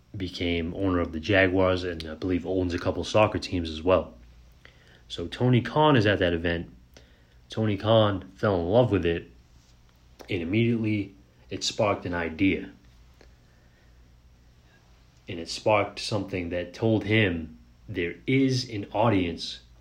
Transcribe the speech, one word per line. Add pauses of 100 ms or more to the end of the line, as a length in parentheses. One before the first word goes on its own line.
(180)
became
owner
of
the
Jaguars,
and
I
believe
owns
a
couple
soccer
teams
as
well. (960)
So
Tony
Khan
is
at
that
event. (800)
Tony
Khan (100)
fell
in
love
with
it, (1000)
and
immediately (340)
it
sparked
an
idea. (2500)
And
it
sparked
something
that
told
him (300)
there (120)
is
an
audience (220)